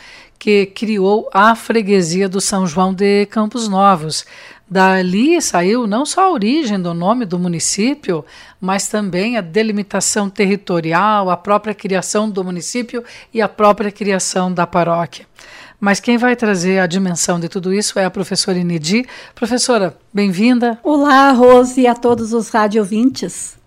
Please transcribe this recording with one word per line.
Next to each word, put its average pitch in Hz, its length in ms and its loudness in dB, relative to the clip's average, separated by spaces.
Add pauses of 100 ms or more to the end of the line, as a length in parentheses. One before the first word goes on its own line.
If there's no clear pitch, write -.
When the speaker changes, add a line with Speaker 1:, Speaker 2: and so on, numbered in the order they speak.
(400)
Speaker 1:
que 202 260 2
criou 208 640 -2
a 214 220 4
freguesia 196 760 0
do 185 120 -4
São 190 260 -2
João 185 260 0
de 202 340 2
Campos 214 420 -4
Novos. 190 560 2 (440)
Dali 190 760 2
saiu 208 440 0
não 226 200 -2
só - 160 -2
a 381 100 4
origem 220 480 -2
do 170 140 -4
nome 202 320 0
do 175 120 -4
município, 180 880 -2 (340)
mas 190 300 -4
também 208 480 -4
a 202 60 -2
delimitação 202 880 -2
territorial, 190 1000 0
a 175 80 0
própria 202 380 -2
criação 208 540 -2
do 196 140 -4
município 226 640 -8 (300)
e 226 80 0
a 196 60 2
própria 208 440 0
criação 190 580 -2
da 175 160 -2
paróquia. 170 600 -2 (520)
Mas 202 220 0
quem 240 160 0
vai 247 180 0
trazer 190 440 0
a 185 80 2
dimensão 175 520 -2
de 170 120 -6
tudo 185 220 -4
isso 202 260 -2
é 190 80 0
a 180 40 -4
professora 185 480 -4
Inedi. 175 460 -2 (300)
Professora, 226 600 -2 (180)
bem-vinda. 226 680 0
Speaker 2:
Olá, 285 500 4
Rose, 247 500 6
e 247 40 6
a 240 80 2
todos 233 380 0
os 233 160 -2
rádio 214 320 0
ouvintes. 214 880 -4